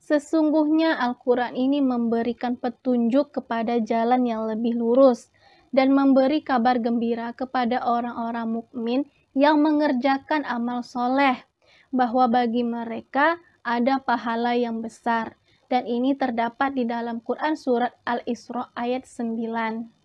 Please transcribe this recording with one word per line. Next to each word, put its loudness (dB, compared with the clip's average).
"Sesungguhnya 2
Al-Quran -2
ini 0
memberikan -2
petunjuk 0
kepada -4
jalan 0
yang -4
lebih -2
lurus 4
dan 4
memberi 4
kabar 0
gembira -4
kepada -2
orang-orang -4
mukmin -4
yang 6
mengerjakan 2
amal -4
soleh, 0
bahwa 2
bagi 0
mereka -2
ada 0
pahala -2
yang -2
besar." -4
Dan -2
ini 0
terdapat -2
di -2
dalam -6
Quran -4
Surat -2
Al-Isra -6
ayat -6
sembilan. -6